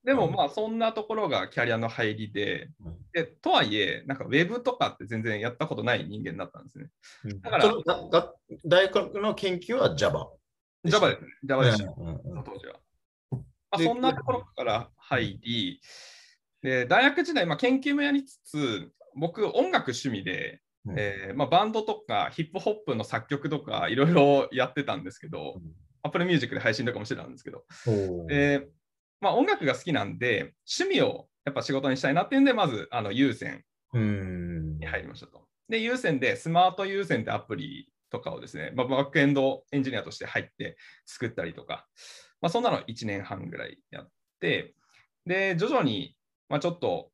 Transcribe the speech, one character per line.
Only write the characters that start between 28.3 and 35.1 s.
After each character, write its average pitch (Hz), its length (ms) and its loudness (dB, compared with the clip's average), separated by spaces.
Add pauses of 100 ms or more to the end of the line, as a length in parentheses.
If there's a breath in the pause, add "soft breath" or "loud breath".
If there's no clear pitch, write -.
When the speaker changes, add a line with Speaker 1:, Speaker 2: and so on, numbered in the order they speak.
Speaker 1:
ま 196 80 2
あ、 160 60 2
音 269 100 6
楽 381 200 0
が - 100 4
好 - 80 -14
き 170 100 -2
な 104 100 0
ん 104 140 -6
で、 117 360 0 (260)
趣 370 200 2
味 - 20 4
を - 260 0 (180)
や 139 60 -2
っ - 40 -10
ぱ 117 60 -2
仕 127 100 -4
事 135 180 0
に 131 60 2
し 131 60 -6
た 139 80 0
い 139 40 2
な 180 100 4
っ - 60 -6
て 277 60 0
い 269 40 6
う - 20 8
ん - 20 8
で、 277 80 8
ま 208 160 2
ず、 110 240 -4
あ 120 100 -2
の、 101 120 -4
有 127 200 4
線 - 300 -10 (300)
Speaker 2:
う 120 60 2
ん。 87 800 -2
Speaker 1:
に 78 80 -8
入 92 180 -6
り - 40 -14
ま - 80 -14